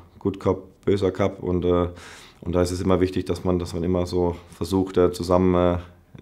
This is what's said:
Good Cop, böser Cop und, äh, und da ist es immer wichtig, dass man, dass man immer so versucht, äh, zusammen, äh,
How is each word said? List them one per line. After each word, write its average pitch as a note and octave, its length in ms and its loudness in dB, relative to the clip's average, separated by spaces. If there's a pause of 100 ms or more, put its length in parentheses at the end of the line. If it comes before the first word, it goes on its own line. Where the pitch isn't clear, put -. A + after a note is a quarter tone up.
(180)
Good F#2+ 220 -4
Cop, - 440 -4
böser G2 260 2
Cop - 320 -2
und, F2+ 220 0
äh, F2 240 2 (540)
und E2 120 -4
da F2+ 60 4
ist F2 100 2
es F#2 120 -4
immer F#2 180 2
wichtig, F#2 240 0
dass F2 200 -4
man, F2+ 140 2
dass E2+ 140 -6
man E2 100 -6
immer F2+ 220 0
so F2 320 0 (140)
versucht, F#2 480 -2
äh, F2+ 120 6
zusammen, F2+ 440 2
äh, F2 240 2 (440)